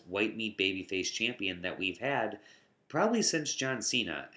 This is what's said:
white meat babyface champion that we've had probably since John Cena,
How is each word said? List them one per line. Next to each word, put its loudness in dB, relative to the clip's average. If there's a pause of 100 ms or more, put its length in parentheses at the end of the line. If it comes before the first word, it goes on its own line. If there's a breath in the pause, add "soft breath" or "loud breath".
white 2
meat -4
babyface 0
champion -2
that -2
we've -2
had 0 (480 loud breath)
probably 4
since 2
John 0
Cena, 0